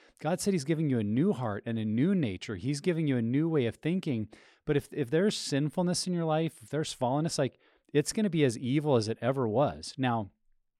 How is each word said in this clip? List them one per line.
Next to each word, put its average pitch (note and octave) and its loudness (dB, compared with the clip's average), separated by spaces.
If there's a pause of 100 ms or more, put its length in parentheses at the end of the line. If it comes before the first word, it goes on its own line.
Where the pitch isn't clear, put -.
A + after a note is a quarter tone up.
(200)
God E3+ -2
said G3+ 0
he's D#3+ 0
giving D#3 0
you B2+ 2
a A2 0
new B2+ 2
heart A2+ -4
and A2+ -4
a A2 -2
new A#2+ 2
nature. A2 -2
He's C3 -4
giving E3 -2
you C3+ 2
a A#2+ 0
new C3+ 0
way D3+ 2
of A2 -2
thinking. D3+ -2 (360)
But D3+ 2
if, C3+ -2
if C3 -2
there's F3+ 2
sinfulness D#3+ 0
in F#3 -2
your E3+ 0
life, D#3+ 0
if G#2+ -20
there's D3 -4
fallenness, C#3+ 0
like, C3+ -2 (320)
it's D3 2
gonna G#3+ 0
be D#3 4
as A#2+ 2
evil C#3+ 0
as A2 2
it A2+ -4
ever C3 0
was. C#3 0
Now, A#2 -2 (480)